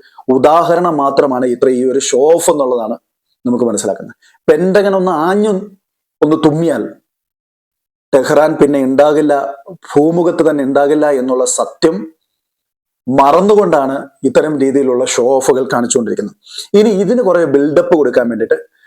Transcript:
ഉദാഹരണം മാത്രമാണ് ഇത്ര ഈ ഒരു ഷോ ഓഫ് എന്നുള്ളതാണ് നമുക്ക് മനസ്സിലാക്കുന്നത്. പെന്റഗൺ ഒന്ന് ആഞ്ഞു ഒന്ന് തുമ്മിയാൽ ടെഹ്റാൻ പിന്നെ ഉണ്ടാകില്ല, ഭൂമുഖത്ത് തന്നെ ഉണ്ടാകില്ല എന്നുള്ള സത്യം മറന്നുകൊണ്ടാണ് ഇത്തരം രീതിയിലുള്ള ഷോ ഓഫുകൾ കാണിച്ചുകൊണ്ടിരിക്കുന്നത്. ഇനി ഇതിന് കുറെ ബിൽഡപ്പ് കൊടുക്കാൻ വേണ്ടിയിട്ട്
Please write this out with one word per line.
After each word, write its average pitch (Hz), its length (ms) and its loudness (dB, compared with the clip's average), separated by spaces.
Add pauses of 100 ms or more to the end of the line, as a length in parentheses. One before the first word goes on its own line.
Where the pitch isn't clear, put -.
(280)
ഉദാഹരണം 165 680 2
മാത്രമാണ് 139 500 0
ഇത്ര 123 220 0
ഈ 127 160 0
ഒരു 131 140 0
ഷോ 139 360 2
ഓഫ് - 160 0
എന്നുള്ളതാണ് 123 460 -2 (500)
നമുക്ക് 123 180 -2
മനസ്സിലാക്കുന്നത്. 104 520 -6 (340)
പെന്റഗൺ 190 460 2
ഒന്ന് 185 160 -2
ആഞ്ഞു 190 380 0 (720)
ഒന്ന് 156 220 2
തുമ്മിയാൽ 151 500 -2 (1200)
ടെഹ്റാൻ 147 400 2
പിന്നെ 143 280 0
ഉണ്ടാകില്ല, 143 720 0 (180)
ഭൂമുഖത്ത് 165 800 0
തന്നെ 143 140 -2
ഉണ്ടാകില്ല 143 460 0
എന്നുള്ള 127 340 -2
സത്യം 165 680 -4 (960)
മറന്നുകൊണ്ടാണ് 151 1000 2 (160)
ഇത്തരം 147 360 0
രീതിയിലുള്ള 131 440 0
ഷോ 127 180 -2
ഓഫുകൾ 131 500 0
കാണിച്ചുകൊണ്ടിരിക്കുന്നത്. 113 640 -4 (400)
ഇനി 214 140 4
ഇതിന് 202 320 0
കുറെ 175 220 2
ബിൽഡപ്പ് 147 520 2
കൊടുക്കാൻ 127 320 0
വേണ്ടിയിട്ട് 113 260 -2 (320)